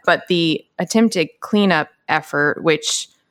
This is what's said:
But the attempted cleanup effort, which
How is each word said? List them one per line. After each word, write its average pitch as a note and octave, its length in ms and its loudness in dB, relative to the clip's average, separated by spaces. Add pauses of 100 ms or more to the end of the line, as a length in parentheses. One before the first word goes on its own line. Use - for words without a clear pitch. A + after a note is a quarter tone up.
But - 240 0
the E3 360 0 (140)
attempted A3 500 0 (120)
cleanup F#3+ 480 0 (200)
effort, D3 540 0
which - 460 -2 (220)